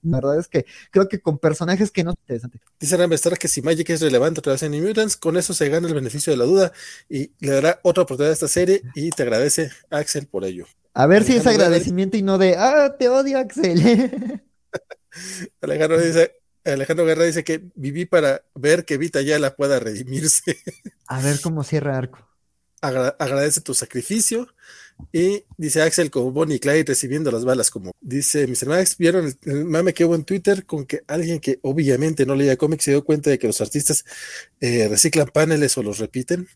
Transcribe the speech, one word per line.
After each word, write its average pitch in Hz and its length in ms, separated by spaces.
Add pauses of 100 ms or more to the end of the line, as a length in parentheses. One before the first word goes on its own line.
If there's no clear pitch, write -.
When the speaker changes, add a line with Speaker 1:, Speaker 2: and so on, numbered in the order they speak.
Speaker 1:
la 160 180
verdad 143 180
es 170 80
que - 180 (240)
creo 190 200
que 196 100
con 156 180
personajes 175 540
que 180 120
no, 170 80
interesante. 123 480 (200)
Speaker 2:
Dice 165 160
Rambestar 170 420
que - 120
si - 120
Magic 160 280
es 165 100
relevante 151 400
otra 143 140
vez 135 100
en 156 80
New 156 160
Mutants, 214 300
con 165 180
eso 175 180
se 160 140
gana 165 220
el 165 40
beneficio 139 380
de 143 60
la 120 80
duda 180 260 (380)
y 139 300
le 139 120
dará 143 320
otra 180 200
oportunidad 143 280
a - 20
esta 151 140
serie 180 340 (140)
y 151 160
te 151 120
agradece, 135 460 (200)
Axel, 143 380
por 95 180
ello. 90 200 (280)
Speaker 1:
A 131 140
ver 208 180
si 254 80
es 240 60
Speaker 2:
Alejandro 240 180
Guerra 190 100
Speaker 1:
agradecimiento 180 500
y 202 40
no 196 160
de, 185 200
"Ah, 277 400
te 247 120
odio, 269 280
Axel". 196 440
<laughs> 240 680 (1120)
Speaker 2:
Alejandro 156 380
dice, 165 380 (260)
Alejandro 156 420
Guerra 160 200
dice 165 180
que 160 200 (120)
viví 143 300
para 151 380 (120)
ver 151 300
que 143 120
Vita 147 240
ya 147 180
la 139 160
pueda 139 240
redimirse. 127 800 (260)
<laughs> - 240
Speaker 1:
A 131 140
ver 143 200
cómo 160 220
cierra 139 340
arco. 131 300 (540)
Speaker 2:
Agra-, 131 380
agradece 147 420
tu 139 120
sacrificio. 220 760 (640)
Y 190 320 (140)
dice 156 240
Axel 160 300
como 127 200
Bonnie 147 260
y - 20
Clyde 151 280
recibiendo 139 440
las 117 120
balas, 127 280
como 92 200 (100)
dice 139 440
Mister 127 240
Max, 185 280
¿vieron 175 280
el, 139 120 (140)
el 143 140
mame 170 300
que 170 100
hubo 170 80
en 160 120
Twitter 196 420
con 147 180
que - 220
alguien 165 320
que 135 240
obviamente 143 600
no 135 100
leía 139 200
cómics 151 280
se 143 80
dio 143 120
cuenta 147 280
de 131 80
que 120 80
los 107 140
artistas, 147 440 (540)
eh, 120 280
reciclan 143 460
paneles 156 440
o 131 60
los 104 140
repiten? 131 580